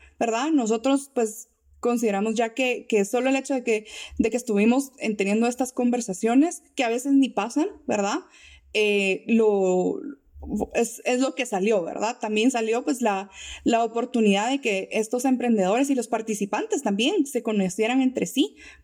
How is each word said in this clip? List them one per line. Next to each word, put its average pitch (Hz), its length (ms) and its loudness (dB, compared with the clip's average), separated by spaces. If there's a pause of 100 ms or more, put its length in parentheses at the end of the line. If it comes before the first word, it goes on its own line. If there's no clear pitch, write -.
(200)
¿verdad? 233 320 0
Nosotros, 269 600 0
pues, 220 360 -4 (300)
consideramos 220 560 0
ya 226 180 0
que, 254 340 -2
que 202 180 2
solo 247 240 0
el 269 60 4
hecho 269 180 -4
de 254 100 -2
que, 214 220 -2 (320)
de 226 120 2
que 220 80 -2
estuvimos 233 600 2
en, 214 180 -4
teniendo 208 320 0
estas 247 240 -4
conversaciones, 240 920 0 (120)
que 269 80 0
a 233 60 0
veces 254 240 0
ni 269 160 4
pasan, 240 380 -2 (180)
¿verdad? 208 320 0 (560)
Eh, 202 540 0
lo, 196 760 2 (720)
es, - 320 -2
es 247 140 0
lo 269 160 0
que 254 100 -4
salió, 202 380 0
¿verdad? 214 360 -4
También 214 320 2
salió, 226 320 -2
pues, 269 180 -2
la, 202 280 0 (340)
la 226 200 2
oportunidad 226 640 2
de 269 120 -2
que 190 300 -2
estos 247 340 -2
emprendedores 240 640 2
y 277 60 2
los 233 120 -2
participantes 220 760 -4
también 254 420 0
se 240 180 -4
conocieran 220 580 0
entre 254 240 0
sí, 277 300 0 (280)